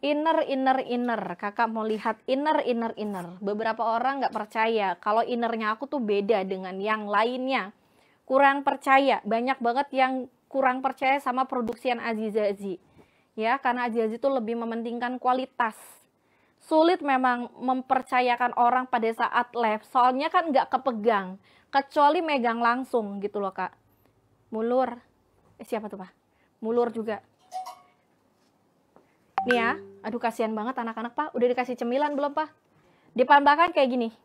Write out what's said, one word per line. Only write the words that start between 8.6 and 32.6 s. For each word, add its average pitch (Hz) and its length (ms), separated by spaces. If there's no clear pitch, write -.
percaya, 269 560
banyak 233 400
banget 247 320
yang 262 400
kurang 262 320
percaya 262 400
sama 262 240
produksian 240 560
Aziza 220 480
Aziz. 202 320
Ya, 226 240
karena 247 320
Aziza 226 160
Aziz 226 120
tuh 277 120
lebih 233 240
mementingkan 233 640
kualitas. 254 560
Sulit 330 420
memang 254 480
mempercayakan 254 960
orang 247 320
pada 226 240
saat 233 400
live, 220 320
soalnya 254 460
kan 339 180
nggak 247 160
kepegang, 214 720
kecuali 294 540
megang 240 340
langsung 233 640
gitu 208 160
loh, 196 160
Kak. 185 160
Mulur. 240 480
Eh, 240 80
siapa 220 200
tuh, 208 160
Pak? 214 80
Mulur 233 320
juga. 220 320
Nih 247 160
ya, 247 160
aduh 220 160
kasihan 226 320
banget 220 240
anak-anak, 226 400
Pak. 302 140
Udah 240 160
dikasih 247 240
cemilan 269 400
belum, 285 160
Pak? 311 160